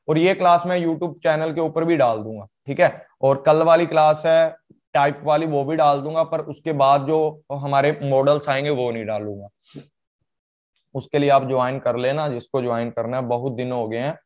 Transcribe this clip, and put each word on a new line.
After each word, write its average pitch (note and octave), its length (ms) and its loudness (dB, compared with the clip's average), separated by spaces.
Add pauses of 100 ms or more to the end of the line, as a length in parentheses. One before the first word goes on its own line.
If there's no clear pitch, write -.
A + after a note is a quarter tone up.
और D#3 100 2
ये F#3 160 4
क्लास F3 320 4
मैं F3+ 200 -2
YouTube D#3+ 280 -4
चैनल D#3+ 380 -2
के E3 80 -4
ऊपर D#3+ 240 -2
भी E3 120 2
डाल A#2+ 220 2
दूंगा। G#2+ 280 -12 (200)
ठीक - 140 -2
है, - 260 2 (160)
और C#3 240 2
कल D#3 160 4
वाली E3 240 6
क्लास D#3 400 2
है D#3+ 300 2 (380)
टाइप C#3+ 300 0
वाली, D3+ 220 0
वो C#3+ 180 0
भी D#3 120 -4
डाल D3 240 4
दूंगा, D#3+ 220 -2
पर D#3 180 -4
उसके D3+ 320 -8
बाद C#3 340 2
जो D#3 360 -2 (100)
हमारे C#3+ 500 0
मॉडल्स C#3 460 2
आएंगे C#3 220 -2
वो B2 200 -2
नहीं A2+ 160 -8
डालूंगा। G#2 420 -8 (1500)
उसके C3+ 220 -4
लिए C#3+ 120 2
आप C3+ 180 4
ज्वाइन C3 300 -2
कर B2 180 -2
लेना, C#3 320 -2
जिसको B2+ 340 -6
ज्वाइन A#2 280 -4
करना A#2 260 -6
है, C3 60 -4
बहुत A#2+ 300 -4
दिन B2 200 -6
हो A#2 160 -4
गए A2+ 100 -6
हैं। C#3 160 -6 (120)